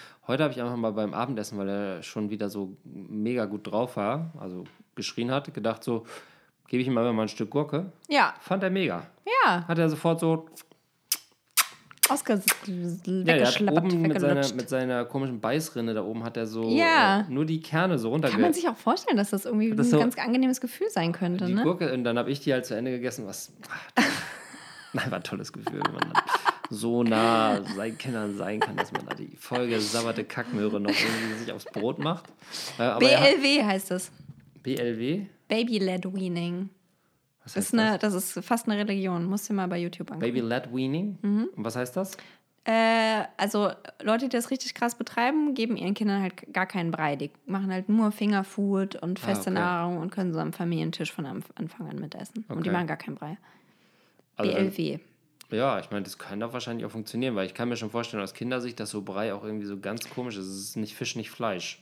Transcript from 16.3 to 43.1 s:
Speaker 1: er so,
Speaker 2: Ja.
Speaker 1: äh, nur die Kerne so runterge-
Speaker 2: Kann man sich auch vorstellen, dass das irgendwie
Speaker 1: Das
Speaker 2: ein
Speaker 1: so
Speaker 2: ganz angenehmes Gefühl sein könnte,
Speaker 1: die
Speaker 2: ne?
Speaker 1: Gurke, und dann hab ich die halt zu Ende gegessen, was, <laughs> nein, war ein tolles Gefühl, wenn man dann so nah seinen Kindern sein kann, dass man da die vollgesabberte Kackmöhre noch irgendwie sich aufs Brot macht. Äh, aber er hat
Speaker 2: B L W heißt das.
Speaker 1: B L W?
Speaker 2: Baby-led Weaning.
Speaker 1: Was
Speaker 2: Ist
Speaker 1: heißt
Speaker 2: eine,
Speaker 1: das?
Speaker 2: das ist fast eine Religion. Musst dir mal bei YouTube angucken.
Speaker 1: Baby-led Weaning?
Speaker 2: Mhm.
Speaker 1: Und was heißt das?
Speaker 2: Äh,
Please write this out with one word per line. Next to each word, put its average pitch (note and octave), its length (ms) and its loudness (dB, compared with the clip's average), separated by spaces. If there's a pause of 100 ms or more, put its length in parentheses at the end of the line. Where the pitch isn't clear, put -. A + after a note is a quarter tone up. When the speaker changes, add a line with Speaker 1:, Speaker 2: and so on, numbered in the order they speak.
Speaker 1:
er A#2 120 -2
so, A2+ 220 -4
Speaker 2:
Ja. C4+ 520 6
Speaker 1:
äh, F3+ 100 -2
nur C#3 140 2
die D#3+ 160 0
Kerne E3 380 2
so A2+ 140 0
runterge- D3 180 2
Speaker 2:
Kann D3+ 100 4
man D#4+ 120 6
sich F4 140 0
auch A#3 80 0
vorstellen, D#4 400 2
dass G3+ 140 2
das G3 160 -2
irgendwie A3+ 280 2
Speaker 1:
Das A3+ 140 4
Speaker 2:
ein A#3+ 40 6
Speaker 1:
so D3+ 80 8
Speaker 2:
ganz A#3+ 180 4
angenehmes B3+ 420 2
Gefühl F4+ 300 -4
sein E3+ 240 2
könnte, F3+ 320 0
Speaker 1:
die F3+ 80 2
Speaker 2:
ne? G#3+ 100 2
Speaker 1:
Gurke, F3 300 2
und B2+ 100 0
dann A#2 140 2
hab A#2+ 100 0
ich C#3 140 -2
die D3 100 0
halt B2+ 140 2
zu A#2 100 -4
Ende B2 160 -2
gegessen, A#2+ 360 -4
was, - 260 -12 (440)
<laughs> - 960 -2
nein, - 160 -2
war F#2 100 -4
ein F2 40 -14
tolles - 300 -8
Gefühl, - 320 -6
wenn - 80 -2
man - 80 -2 (120)
dann - 100 4 (460)
so A#2 340 2
nah A2 580 6 (140)
seinen A2 220 -4
Kindern G#2+ 380 -4
sein G2+ 240 -4
kann, - 160 0
dass - 160 -4
man - 140 -6
da - 80 -8
die - 240 -12
vollgesabberte A2+ 880 -2
Kackmöhre G#2+ 560 -2
noch G2+ 100 0
irgendwie A2+ 480 0
sich A#2 140 -8
aufs F#2+ 120 -10
Brot A2+ 340 -4
macht. D#3+ 260 -2 (520)
Äh, A#2+ 60 0
aber A2+ 260 6
er C#4+ 120 10
hat C#4 60 10
Speaker 2:
B D4 80 10
L C#4 80 2
W C#4 200 6
heißt G3 280 0
das. F#3 200 -4 (520)
Speaker 1:
B C3 120 -2
L A#2+ 240 -2
W? D#3+ 260 -2 (220)
Speaker 2:
Baby-led G3 640 0
Weaning. F3+ 560 -2 (760)
Speaker 1:
Was - 140 -12
Speaker 2:
Ist G3 160 -2
Speaker 1:
heißt - 0 -
Speaker 2:
eine, A3 240 4
Speaker 1:
das? G#3+ 160 2
Speaker 2:
das F#3 240 -2
ist E3+ 80 -8
fast A#3 240 0
eine G#3 80 2
Religion. F#3+ 480 0
Musst G3 240 -2
dir A3 40 0
mal F#3+ 140 0
bei F3 120 -2
YouTube F3 320 -6
angucken. C#3 220 -2
Speaker 1:
Baby-led A#2+ 400 -2
Weaning? D3+ 480 -2
Speaker 2:
Mhm. G#3 340 2
Speaker 1:
Und G#2 100 -4
was A2+ 100 -4
heißt B2 220 -2
das? F#3+ 180 -4 (480)
Speaker 2:
Äh, A3+ 600 4 (120)